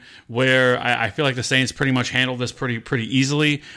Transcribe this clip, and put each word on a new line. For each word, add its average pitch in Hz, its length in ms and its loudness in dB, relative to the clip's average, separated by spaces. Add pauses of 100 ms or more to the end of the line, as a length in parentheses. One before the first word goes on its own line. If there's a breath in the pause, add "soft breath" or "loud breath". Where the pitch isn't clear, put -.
(260 soft breath)
where 127 540 2
I, 120 240 0
I 110 60 -2
feel 151 140 -2
like 131 120 0
the 123 80 -4
Saints 131 280 2
pretty 135 200 0
much 123 180 0
handled 127 300 -2
this 120 120 -4
pretty, 120 280 -4
pretty 117 360 -2
easily. 147 460 2 (140 loud breath)